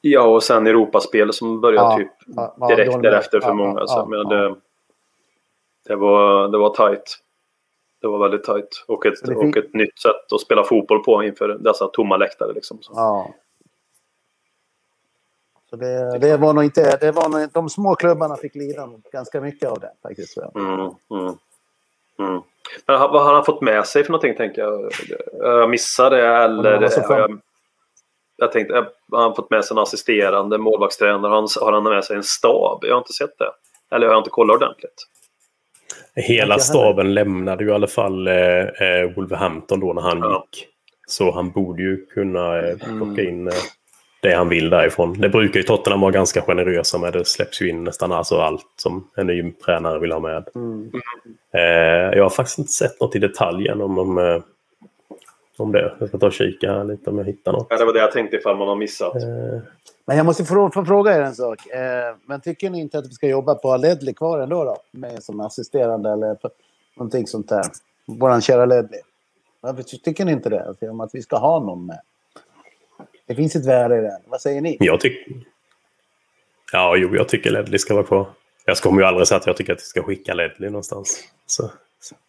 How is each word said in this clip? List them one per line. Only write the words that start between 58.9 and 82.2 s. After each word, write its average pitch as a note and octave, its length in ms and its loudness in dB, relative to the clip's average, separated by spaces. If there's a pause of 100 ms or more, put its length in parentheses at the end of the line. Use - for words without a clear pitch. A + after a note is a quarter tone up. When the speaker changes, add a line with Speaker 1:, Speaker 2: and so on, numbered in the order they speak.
Speaker 3:
Eh. A#2 440 -8 (460)
Speaker 2:
Men C#3 120 0
jag D#3 80 2
måste E3+ 180 0
frå-, F#3 300 2
få F#3+ 120 -4
fråga G3+ 320 2
er D3 40 2
en C3+ 140 -4
sak. A#2 320 -8
Eh, B2 480 -8 (100)
men C#3 160 -8
tycker E3+ 280 -8
ni F3+ 100 -8
inte D3+ 180 -8
att C3+ 100 -8
vi B2+ 60 -20
ska - 140 -4
jobba C3+ 280 0
på C3 220 0
Ledley C#3 360 0
kvar D#3+ 260 -4
ändå D3+ 240 -4
då? B2 140 -4 (140)
Med A#2+ 320 -16
som G#2 160 -14
assisterande A2 720 -4
eller G#2+ 240 -2
på - 140 -12 (460)
någonting A#2+ 320 -6
sånt G#2+ 220 -10
där? G#2 120 0 (440)
Våran A#2+ 360 2
kära B2 240 4
Ledley. A#2 340 0 (640)
Varför B2+ 220 -10
ty-, - 140 -18
tycker E3+ 280 -4
ni F3 60 0
inte B2 180 -2
det? G#2 180 -4
Alltså, A2 220 -10
om A2+ 120 -12
att A2 140 -12
vi C3 60 -14
ska A#2+ 160 -4
ha D3 220 2
någon F2+ 260 -8
med. E2+ 140 -14 (1300)
Det A#2+ 80 -8
finns D3+ 200 -2
ett C#3+ 100 -2
värde B2 320 4
i A2+ 40 0
det. G2+ 240 -6
Vad B2 160 -10
säger C#3+ 200 -4
ni? D#3+ 180 -4
Speaker 3:
Jag E3+ 200 4
tyck-, B2+ 440 -8 (1300)
ja, F2+ 240 2
jo, F#2 200 2
jag G2 140 0
tycker - 220 0
Ledley G2+ 280 -2
ska - 140 -2
vara G2+ 120 2
kvar. G2 200 2 (400)
Jag F2+ 120 0
kommer F#2+ 240 4
ju F#2+ 60 6
aldrig F2+ 200 4
säga G2 120 2
att - 80 -2
jag F2+ 100 0
tycker F#2+ 160 -6
att F2 60 -6
vi - 40 -20
ska - 200 -8
skicka F#2+ 300 -8
Ledley F2 360 -6
någonstans. G2+ 540 -10 (220)
Så, - 260 -6 (280)
så. - 160 -20 (140)